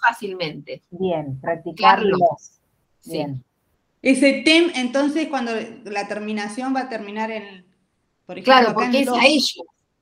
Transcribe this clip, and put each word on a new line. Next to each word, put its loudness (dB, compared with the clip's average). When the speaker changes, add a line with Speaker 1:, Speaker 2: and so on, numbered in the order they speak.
Speaker 1:
fácilmente. -4
Speaker 2:
Bien, -4
Speaker 1:
Practicarlos. 2
Speaker 2:
practicarlos. 0
Speaker 1:
Sí. -16
Speaker 2:
Bien. -6
Speaker 3:
Ese 4
tem, 6
entonces, -2
cuando -4
la -6
terminación -6
va -2
a -8
terminar -6
en, -12
por -14
ejemplo, 4
Speaker 1:
Claro, 6
Speaker 3:
acá 0
en -2
Speaker 1:
porque 4
es 0
Speaker 3:
los 0
Speaker 1:
a 4
ellos, 2